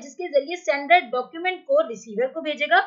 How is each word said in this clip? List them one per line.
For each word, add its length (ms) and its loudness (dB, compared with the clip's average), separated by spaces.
जिसके 300 -10
जरिए 260 0
sender 440 2
document 520 -4
को 260 2
receiver 380 -6
को 160 -8
भेजेगा। 440 0